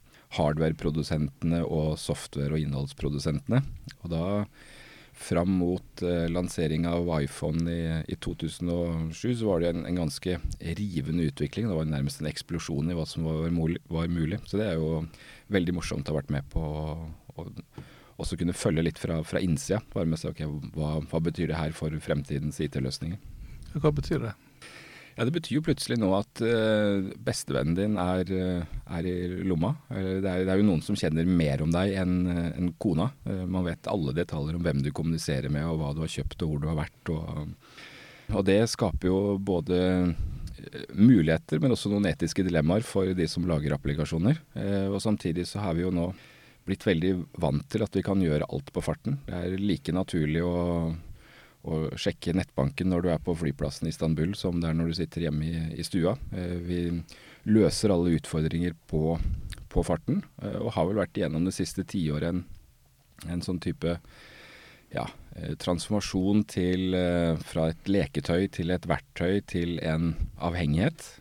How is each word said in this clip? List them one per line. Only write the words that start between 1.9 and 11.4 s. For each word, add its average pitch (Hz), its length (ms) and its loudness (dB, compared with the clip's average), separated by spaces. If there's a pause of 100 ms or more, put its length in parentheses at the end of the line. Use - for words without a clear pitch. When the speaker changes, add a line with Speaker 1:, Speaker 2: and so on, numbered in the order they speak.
Speaker 1:
software- - 560 -4
og 78 80 2
innholdsprodusentene. 71 960 -2 (440)
Og 85 120 -10
da, 101 300 0 (720)
fram 87 320 0
mot, 90 320 2 (240)
eh, 85 240 2
lansering 85 560 0
av 87 220 0 (120)
iPhone 78 460 -2
i, 82 400 -2
i - 160 -6
to 87 160 -4
tusen 82 320 -4
og 85 400 0
sju, 107 240 -4
så 113 140 0
var 85 160 4
det 85 80 2
en, 85 120 -2
en 87 200 -2
ganske 87 320 -2 (420)
rivende 82 480 -2
utvikling. 73 400 -2